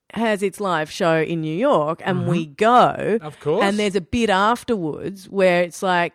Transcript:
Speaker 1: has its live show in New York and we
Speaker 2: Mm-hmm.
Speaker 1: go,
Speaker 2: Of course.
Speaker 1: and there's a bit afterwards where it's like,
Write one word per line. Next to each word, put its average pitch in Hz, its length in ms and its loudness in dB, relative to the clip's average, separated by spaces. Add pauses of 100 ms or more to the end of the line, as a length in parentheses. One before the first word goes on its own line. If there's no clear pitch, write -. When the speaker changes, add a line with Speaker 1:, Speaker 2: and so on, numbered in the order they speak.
(140)
Speaker 1:
has 214 280 0
its 196 180 -2
live 165 300 -2
show 160 320 0
in 165 180 -4
New 156 160 -4
York 175 480 0
and 131 240 -2
we 160 160 0
Speaker 2:
Mm-hmm. 147 120 -18
Speaker 1:
go, 208 680 2
Speaker 2:
Of 151 180 -14
course. 165 240 0
Speaker 1:
and 202 140 0
there's 208 180 0
a 190 60 0
bit 226 260 -2
afterwards 196 1000 -2
where 185 320 4
it's 175 200 -6
like, 175 320 0